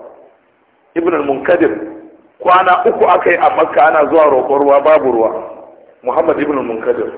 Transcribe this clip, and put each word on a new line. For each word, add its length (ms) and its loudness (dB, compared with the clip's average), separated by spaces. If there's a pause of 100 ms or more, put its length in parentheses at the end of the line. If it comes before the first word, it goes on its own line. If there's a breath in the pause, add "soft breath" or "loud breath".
(960)
Ibn 180 -2
al-Munkadir 600 -2 (720)
kwana 420 2
uku 220 0
aka 240 2
yi 60 0
a 180 2
Makka 320 0
ana 220 2
zuwa 200 4
roƙon 320 0
ruwa, 220 4
babu 280 2
ruwa. 200 0 (720)
Muhammad 380 -2
ibn 160 -4
al-Munkadir 600 -4